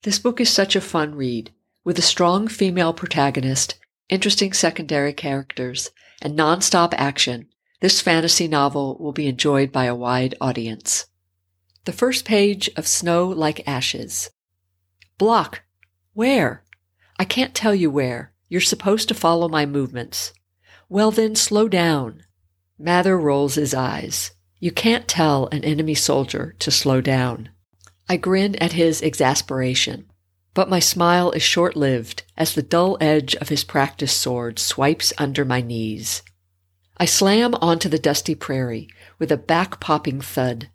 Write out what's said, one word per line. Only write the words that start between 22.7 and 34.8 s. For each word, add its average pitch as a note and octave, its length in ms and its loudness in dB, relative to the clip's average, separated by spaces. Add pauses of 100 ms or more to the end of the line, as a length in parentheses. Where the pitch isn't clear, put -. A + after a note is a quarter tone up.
Mather F3+ 400 2
rolls C#3+ 380 2
his C#3+ 180 0
eyes. - 580 -4 (280)
You F3 120 -2
can't A3+ 360 0
tell D3 400 2
an D3 160 -4
enemy D#3 320 0
soldier C#3 640 -2
to - 100 -4
slow C3+ 300 2
down. B2+ 480 -2 (600)
I F3+ 80 0
grin F#3+ 380 0
at E3 180 -2
his E3 280 2
exasperation. C3 1040 0 (480)
But F#3+ 120 2
my F#3 120 0
smile F3 520 2
is D#3 120 -2
short-lived C#3 800 0 (120)
as D#3+ 180 -2
the D3+ 100 -2
dull F3+ 360 2
edge D3+ 360 2
of - 140 -10
his C#3+ 140 -2
practice C#3 480 -2
sword A#2+ 460 -4
swipes - 600 0